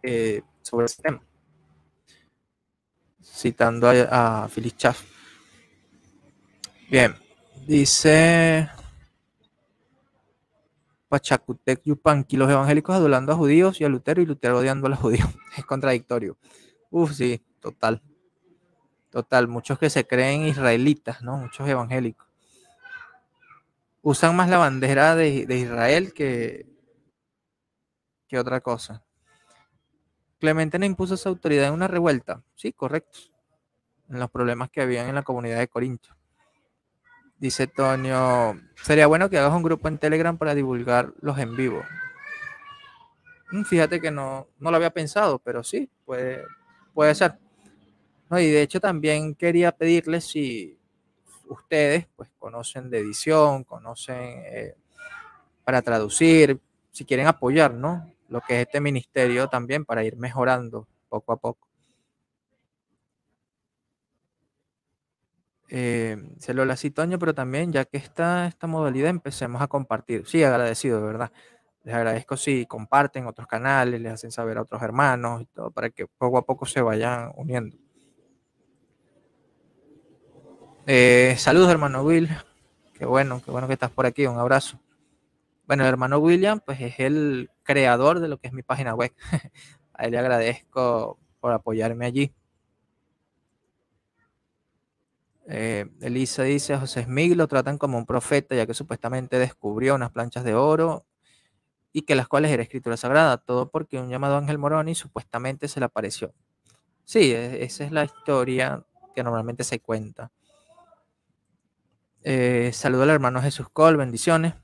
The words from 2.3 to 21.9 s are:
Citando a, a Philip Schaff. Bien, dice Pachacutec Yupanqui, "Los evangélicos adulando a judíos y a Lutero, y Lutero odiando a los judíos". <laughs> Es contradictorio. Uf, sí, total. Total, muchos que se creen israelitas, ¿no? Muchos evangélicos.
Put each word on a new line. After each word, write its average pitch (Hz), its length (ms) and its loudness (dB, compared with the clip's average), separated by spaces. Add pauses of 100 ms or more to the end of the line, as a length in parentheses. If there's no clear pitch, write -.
Citando 117 640 0
a, 120 560 4
a 107 40 -10
Philip 113 280 -8
Schaff. - 260 0 (1900)
Bien, 127 240 6 (520)
dice 156 1000 4 (2500)
Pachacutec 131 760 -2
Yupanqui, 143 520 0
"Los 135 140 4
evangélicos 147 460 2
adulando 143 360 2
a 160 40 2
judíos 165 440 4
y 156 40 0
a 143 40 2
Lutero, 147 340 0
y 170 40 2
Lutero 123 320 0
odiando 135 280 0
a 131 40 2
los 139 80 -2
judíos". 117 300 2
<laughs> - 280 -12
Es 139 80 -10
contradictorio. 123 720 -4 (540)
Uf, 165 240 0
sí, 127 280 -2 (180)
total. - 420 -4 (1080)
Total, 123 380 0
muchos 120 300 -6
que 151 120 2
se 139 160 0
creen 139 400 0
israelitas, 131 760 0
¿no? 123 160 -8
Muchos 135 300 -8
evangélicos. 123 580 -4 (1800)